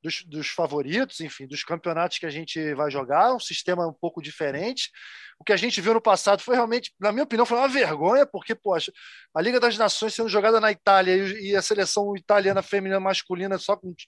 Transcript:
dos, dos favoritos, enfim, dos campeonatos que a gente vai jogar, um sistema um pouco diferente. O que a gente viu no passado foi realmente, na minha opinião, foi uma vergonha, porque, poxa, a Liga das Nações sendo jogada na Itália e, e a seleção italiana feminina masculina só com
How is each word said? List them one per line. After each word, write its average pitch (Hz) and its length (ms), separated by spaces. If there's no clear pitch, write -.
dos, - 180
dos 151 260
favoritos, 160 680
enfim, 139 280
dos 143 160
campeonatos 170 560
que 175 60
a 160 40
gente 151 460
vai 147 160
jogar, 143 420
um 233 60
sistema 175 480
um 156 60
pouco 170 280
diferente. 151 680
O - 40
que - 80
a 196 60
gente 214 240
viu 214 120
no 226 80
passado 202 400
foi 247 140
realmente, 240 440
na 202 120
minha 254 120
opinião, 240 220
foi 233 120
uma 269 100
vergonha, 226 580
porque, 190 300
poxa, 175 360
a 160 80
Liga 247 180
das 233 180
Nações 220 360
sendo 226 160
jogada 214 320
na 214 100
Itália 190 440
e, 196 340
e 202 60
a 190 60
seleção 202 540
italiana 196 460
feminina 190 380
masculina 190 580
só 202 180
com 185 180